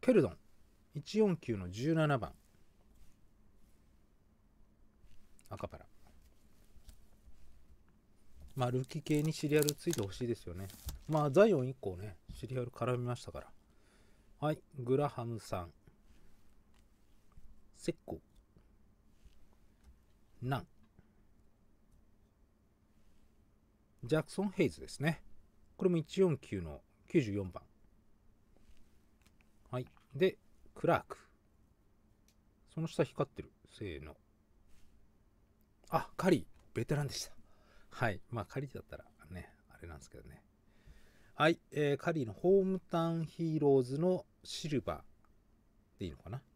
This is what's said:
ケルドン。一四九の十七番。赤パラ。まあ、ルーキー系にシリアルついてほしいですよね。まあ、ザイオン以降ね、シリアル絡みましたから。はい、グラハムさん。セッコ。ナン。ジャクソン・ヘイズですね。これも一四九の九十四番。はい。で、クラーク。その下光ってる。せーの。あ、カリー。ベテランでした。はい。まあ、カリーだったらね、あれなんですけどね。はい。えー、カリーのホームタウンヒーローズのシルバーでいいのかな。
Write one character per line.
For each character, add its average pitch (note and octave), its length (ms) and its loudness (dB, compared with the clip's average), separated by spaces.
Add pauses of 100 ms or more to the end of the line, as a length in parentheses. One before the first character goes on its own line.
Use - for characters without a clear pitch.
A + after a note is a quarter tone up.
ケ B3+ 120 6
ル G3+ 80 8
ド A2+ 80 4
ン。 E2 80 -12 (580)
一 D3+ 240 -4
四 G3+ 180 6
九 - 180 -4
の F#2 140 -6
十 A#2+ 240 -2
七 D3+ 240 4
番。 G#2 160 -6 (3250)
赤 - 180 -8
パ - 100 -12
ラ。 - 80 -20 (2750)
ま B2+ 100 -2
あ、 B2 60 -2
ル B2+ 100 2
ー C3+ 40 -4
キ - 140 -8
ー - 40 -12
系 D3+ 180 2
に D#3 100 2
シ - 160 -4
リ D3 120 4
ア - 20 6
ル D3 140 10
つ - 140 -6
い E3 40 0
て B2+ 80 0
ほ G2 100 -2
し - 140 -6
い - 20 -2
で A#2 60 0
す - 160 -8
よ E2 60 -8
ね。 F#2+ 120 -8 (400)
ま D3+ 180 4
あ、 C#3+ 60 2
ザ F#3+ 140 10
イ A3 80 6
オ C#3+ 80 4
ン B2+ 80 -2
以 C3+ 100 -8
降 F#2+ 160 -6
ね、 G2 220 -10 (160)
シ - 140 -12
リ B2+ 100 -4
ア B2+ 40 -2
ル A#2+ 100 -6
絡 B2 260 -2
み B2 80 -2
ま A#2+ 100 -4
し - 80 -14
た - 80 -12
か - 100 -12
ら。 - 120 -18 (840)
は D3+ 120 0
い、 D#3+ 80 -4 (200)
グ B2+ 180 2
ラ C#3+ 100 2
ハ B2 160 -6
ム A#2 160 -6
さ F#2+ 220 -6
ん。 E2 100 -12 (2000)
セ - 160 -6
ッ - 40 -4 (100)
コ。 - 140 -8 (2250)
ナ B2+ 160 -2
ン。 - 100 -8 (3250)
ジ B2+ 120 2
ャ D#3 80 2
ク - 80 -12
ソ F#3+ 120 -4
ン・ G#3 60 -2
ヘ F3+ 160 2
イ A2 40 2
ズ - 120 -12
で - 60 -14
す - 120 -14
ね。 D3+ 240 0 (540)
こ - 80 0
れ F3+ 60 6
も E3+ 60 4
一 D#3+ 240 0
四 E3+ 180 4
九 G2 220 -6
の D2+ 200 -8 (260)
九 - 140 4
十 G#2+ 120 0
四 G2 180 -2
番。 - 120 -14 (2000)
は B2+ 80 -4
い。 B2+ 80 -8 (280)
で、 F3 220 4 (360)
ク - 140 0
ラ E3+ 120 6
ー - 40 -8
ク。 - 140 -14 (1600)
そ D#3+ 80 -6
の D#3+ 60 -2
下 - 160 0
光 - 240 -2
っ - 40 -20
て - 120 -14
る。 - 80 -16 (200)
せ - 140 -12
ー D2+ 180 -8
の。 D2+ 140 -14 (1700)
あ、 - 280 0
カ F#3 120 2
リ E3+ 100 6
ー。 - 60 -8 (280)
ベ A#2 120 0
テ D3+ 100 0
ラ D3 80 0
ン C#3 40 -2
で - 60 -6
し - 120 -8
た。 - 80 -18 (560)
は A#2+ 200 0
い。 G2 200 -4
ま A2+ 140 -6
あ、 - 20 -8
カ - 140 -8
リ C#3 80 -6
ー - 60 -16
だ - 80 -12
っ - 20 -16
た - 140 -16
ら - 80 -18 (260)
ね、 F2+ 200 -12 (200)
あ - 100 -20
れ E2+ 60 -14
な D2+ 80 -12
ん - 20 -16
で C2+ 60 -18
す - 80 -20
け - 80 -20
ど - 100 -20
ね。 - 140 -20 (920)
は D3+ 140 6
い。 E3+ 100 2 (120)
え D3 220 2
ー、 C#3 40 0
カ - 140 -2
リ D#3+ 120 0
ー A2+ 40 -4
の G#2 60 -8
ホ F#3+ 280 6
ー - 20 4
ム F#3 160 0
タ E3 300 -2
ウ E3 100 0
ン D#3+ 60 -2
ヒ D#3 320 -2
ー - 20 2
ロ C#3 200 8
ー - 40 4
ズ C3 160 -2
の F3+ 260 2 (180)
シ - 260 -8
ル C3+ 120 0
バ D#2+ 220 -6 (960)
ー - 20 -20
で G2+ 60 -6
い F2 40 -4
い - 20 -10
の C2 60 -14
か - 120 -16
な。 B2 120 -8 (140)